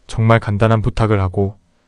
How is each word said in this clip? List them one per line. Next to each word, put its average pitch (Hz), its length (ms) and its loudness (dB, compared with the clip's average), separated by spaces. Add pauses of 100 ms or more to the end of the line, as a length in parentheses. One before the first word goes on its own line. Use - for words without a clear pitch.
정말 113 320 2
간단한 110 420 0
부탁을 107 400 0
하고 98 360 -4 (300)